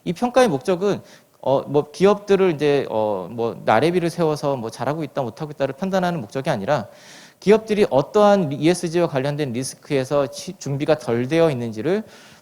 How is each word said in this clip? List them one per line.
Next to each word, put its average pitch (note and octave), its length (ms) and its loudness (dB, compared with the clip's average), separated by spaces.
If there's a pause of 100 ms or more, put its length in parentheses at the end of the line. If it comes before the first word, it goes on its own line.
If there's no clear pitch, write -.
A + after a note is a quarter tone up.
이 F3+ 80 -4
평가의 A#3+ 360 2
목적은, F3+ 520 -2 (400)
어, C3 220 0
뭐 C#3+ 280 -2
기업들을 G3 640 2
이제, C#3+ 360 2
어, G#2+ 400 -2
뭐 A#2 340 -4
나래비를 E3 460 2
세워서 D3+ 460 -2
뭐 A2+ 120 -6
잘하고 C#3+ 340 -6
있다 C#3+ 200 -6
못하고 D3 300 -8
있다를 C#3 240 -4
판단하는 F3+ 440 -2
목적이 C3+ 300 -6
아니라 B2 380 -2 (520)
기업들이 G#3+ 480 2
어떠한 G3 640 4
이에스지와 E3+ 540 0
관련된 C#3+ 480 -4
리스크에서 C3 720 -2
치-, - 320 -12
준비가 D3 400 -2
덜 A#2+ 280 -2
되어 D#3+ 240 2
있는지를 A#2+ 540 -4 (380)